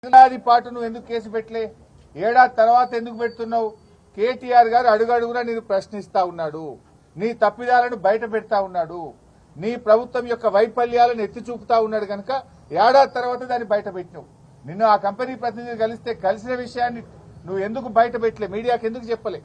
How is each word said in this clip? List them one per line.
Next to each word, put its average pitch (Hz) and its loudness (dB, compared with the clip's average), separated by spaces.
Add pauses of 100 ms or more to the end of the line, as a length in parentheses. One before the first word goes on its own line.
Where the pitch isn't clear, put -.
ఏడాది 262 8
పాటు 240 4
నువ్వు 240 -6
ఎందుకు 226 -12
కేసు 226 -6
పెట్టలే, 226 -6 (600)
ఏడాది 247 6
తర్వాత 240 6 (100)
ఎందుకు 233 -10
పెడుతున్నావు? 233 -4 (500)
కేటీఆర్ 240 4
గారు 247 4
అడుగడుగునా 233 0
నిన్ను 226 -6
ప్రశ్నిస్తా 196 -4
ఉన్నాడు, 160 -8 (520)
నీ 208 -4 (100)
తప్పిదాలను 240 2
బయట 220 2 (120)
పెడతా 214 -2
ఉన్నాడు, 175 -6 (540)
నీ 190 -6 (160)
ప్రభుత్వం 240 2
యొక్క 226 -4
వైఫల్యాలను 240 2
ఎత్తి 226 -12
చూపుతా 233 -2 (120)
ఉన్నాడు 214 -4
కనుక 202 -10 (540)
ఏడాది 262 6
తర్వాత 247 -6 (100)
దాన్ని 240 -4
బయట 208 -2 (100)
పెట్టినావు। 175 -14 (440)
నిన్ను 202 0
ఆ - 6 (120)
కంపెనీ 247 -6
ప్రతినిధి 240 -8
కలిస్తే 226 -6 (140)
కలిసిన 220 -2
విషయాన్ని 240 -6 (440)
నువ్వు 190 -4
ఎందుకు 233 -8
బయట 240 2
పెట్టలే, 220 -4
మీడియాకి 233 -2
ఎందుకు 233 -12
చెప్పలే? 220 -8